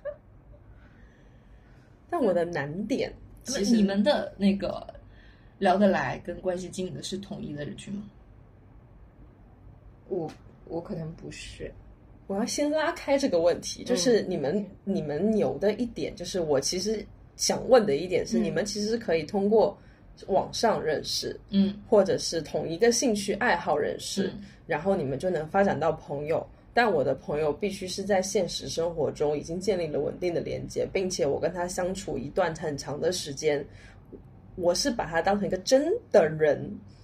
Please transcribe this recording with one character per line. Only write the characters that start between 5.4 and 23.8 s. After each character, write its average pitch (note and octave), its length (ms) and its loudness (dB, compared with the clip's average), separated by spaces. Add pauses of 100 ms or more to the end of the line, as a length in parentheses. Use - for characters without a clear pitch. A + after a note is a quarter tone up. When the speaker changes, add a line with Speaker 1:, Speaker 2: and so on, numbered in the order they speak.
Speaker 1:
聊 F#3+ 180 4
得 G3+ 100 6
来 C#3+ 380 2
跟 F3 160 -10
关 F3+ 160 -2
系 F3+ 140 -8
近 F3+ 240 -6
的 D3+ 80 -10
是 - 160 -8
统 - 240 -12
一 D3+ 100 -10
的 D3 140 -8
人 - 100 -12
群 - 160 -14
吗？ G3+ 100 -8 (2000)
Speaker 3:
我， E3 220 -6 (340)
我 E3 160 -8
可 G3 140 -10
能 D#3+ 180 -8
不 D3 180 -14
是。 - 400 -12 (580)
Speaker 2:
我 G3 80 -4
要 A3 100 0
先 D4 240 0
拉 D#4 220 0
开 C#4 260 0
这 C4+ 100 2
个 B3+ 120 2
问 E3+ 200 4
题， - 220 -10
Speaker 3:
嗯。 - 20 -12
Speaker 2:
就 A#3+ 100 0
是 A#3+ 280 4
你 F3+ 160 -4
们， D#3+ 260 0 (200)
你 F3+ 180 0
们 D#3 300 0
牛 F3+ 260 2
的 G3+ 160 2
一 A#3+ 100 -4
点， - 320 -6
就 F3 80 -10
是 F3+ 160 -4
我 D3+ 180 2
其 F3 220 -2
实 G#3 260 -2 (300)
想 - 320 0
问 A#3 160 8
的 C#3 120 2
一 E3 100 -4
点 E3+ 200 0
是， A#3 120 0
Speaker 3:
嗯。 G#3 60 2
Speaker 2:
你 - 60 -2
们 D#3+ 140 0
其 G#3 160 -6
实 G#3+ 160 0
可 G#3 180 -2
以 E3 80 2
通 G3 280 0
过 G3+ 260 6 (520)
网 F3 240 0
上 F#3 300 2
认 D3 200 0
识， - 360 -6 (100)
Speaker 1:
嗯。 G3 260 4 (140)
Speaker 2:
或 G3+ 160 8
者 D#3 140 2
是 E3 240 -4
同 D3+ 260 -4
一 E3 80 -4
个 A#3 160 6
兴 A#3 220 2
趣 G3+ 200 -2
爱 G3+ 220 2
好 E3+ 200 0
认 - 220 0